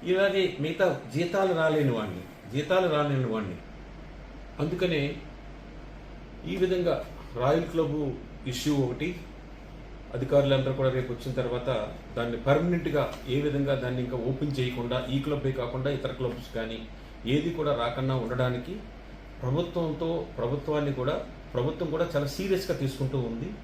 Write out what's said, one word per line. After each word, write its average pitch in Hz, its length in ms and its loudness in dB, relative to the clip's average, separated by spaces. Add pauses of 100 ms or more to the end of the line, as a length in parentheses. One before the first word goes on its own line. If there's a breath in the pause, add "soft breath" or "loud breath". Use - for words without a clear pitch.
ఇలాగే 190 560 4
మిగతా 160 400 2 (140)
జీతాలు 180 400 4
రాలేని 156 360 4
వాడిని, 98 640 -4
జీతాలు 180 320 4
రాలేని 143 380 2
వాడిని, 107 280 -2 (1040)
అందుకనే 165 560 2 (1300)
ఈ 185 80 -2
విధంగా 180 480 4 (320)
రాయల్ 147 280 6
క్లబ్ 151 480 2 (360)
ఇష్యూ 147 260 2
ఒకటి, 139 420 0 (1000)
అధికారులందరూ 135 580 4
కూడా 131 180 4
రేపు 127 220 0
వచ్చిన 120 220 -4
తర్వాత 120 540 0 (280)
దాన్ని 117 200 0
పర్మనెంట్గా 151 760 2 (160)
ఏ 131 120 2
విధంగా 139 340 2
దాన్ని 123 300 -2
ఇంకా 123 120 -2
ఓపెన్ 131 440 0
చేయకుండా 123 500 0
ఈ 135 80 2
క్లబ్బే 139 340 0
కాకుండా 131 380 -2
ఇతర 135 180 -2
క్లబ్స్ 117 460 -4
కానీ 113 240 -4 (480 loud breath)
ఏది 151 240 4
కూడా 147 260 2
రాకుండా 127 380 0
ఉండడానికి 127 640 0 (680)
ప్రభుత్వంతో, 165 840 0 (120)
ప్రభుత్వాన్ని 143 540 0
కూడా, 131 280 0 (340)
ప్రభుత్వం 151 360 0
కూడా 160 260 2
చాలా 143 100 2
సీరియస్గా 185 500 0
తీసుకుంటూ 135 420 0
ఉంది. 117 340 -2 (100)